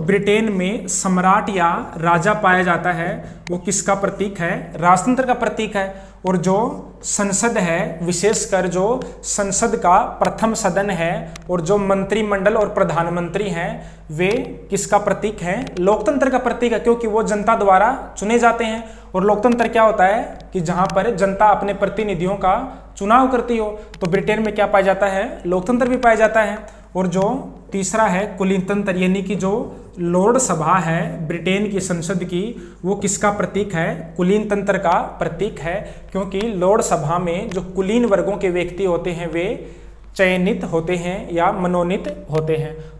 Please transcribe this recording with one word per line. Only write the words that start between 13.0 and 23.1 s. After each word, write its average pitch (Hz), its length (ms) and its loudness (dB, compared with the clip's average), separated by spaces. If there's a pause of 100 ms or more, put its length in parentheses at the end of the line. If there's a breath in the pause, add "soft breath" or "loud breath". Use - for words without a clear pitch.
हैं, 180 420 -6 (200 loud breath)
वे 175 200 0 (400)
किसका 196 280 2
प्रतीक 202 440 -2
हैं? 196 220 -4 (120)
लोकतंत्र 214 540 2
का 254 80 2
प्रतीक 240 340 0
है, 208 80 0
क्योंकि 233 260 2
वो 214 180 2
जनता 208 320 2
द्वारा 202 640 4
चुने 220 200 2
जाते 233 260 4
हैं। 220 200 -4 (300 loud breath)
और 185 100 0
लोकतंत्र 220 440 2
क्या 226 140 4
होता 202 240 4
है - 460 -2
कि 185 80 -2
जहाँ 175 280 0
पर 196 280 0
जनता 196 320 2
अपने 202 260 2
प्रतिनिधियों 190 640 -2
का 196 600 -2
चुनाव 240 320 4